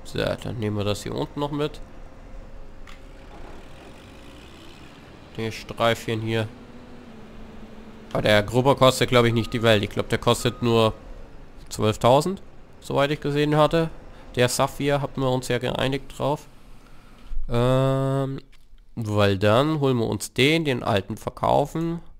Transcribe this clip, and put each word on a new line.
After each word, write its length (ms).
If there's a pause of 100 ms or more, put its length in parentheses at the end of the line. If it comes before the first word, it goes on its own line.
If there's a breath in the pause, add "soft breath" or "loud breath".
So, 160
dann 400
nehmen 180
wir 80
das 180
hier 120
unten 240
noch 120
mit. 300 (3500)
Die 160
Streifchen 720
hier. 260 (1700)
Aber 80
der 220
Grubber 320
kostet, 340
glaub 160
ich, 80
nicht 180
die 120
Welt. 200
Ich 60
glaub, 200
der 100
kostet 420
nur 320 (760)
zwölftausend, 720 (400)
soweit 300
ich 80
gesehen 380
hatte. 320 (460 loud breath)
Der 120
Saphir, 540
hatten 200
wir 80
uns 180
ja 100
geeinigt 600
drauf. 280 (1040 soft breath)
Ähm, 920 (600)
weil 360
dann 420
holen 180
wir 100
uns 260
den, 320
den 180
alten 320
verkaufen. 840 (180)